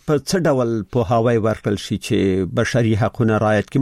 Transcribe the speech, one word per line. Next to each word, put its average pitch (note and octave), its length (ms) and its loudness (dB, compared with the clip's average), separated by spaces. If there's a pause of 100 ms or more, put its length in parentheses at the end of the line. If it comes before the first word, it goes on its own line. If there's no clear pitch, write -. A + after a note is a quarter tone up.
په D3+ 100 0
څه D#3+ 280 -2
ډول A#2+ 460 0
پوهاوی A#2 460 2
ورکړل G#2+ 460 -2
شي G#2+ 140 -4
چې F#2+ 500 0 (100)
بشري A#2 380 0
حقونه A2 420 0
رعایت G#2+ 280 2
کړي؟ - 160 -2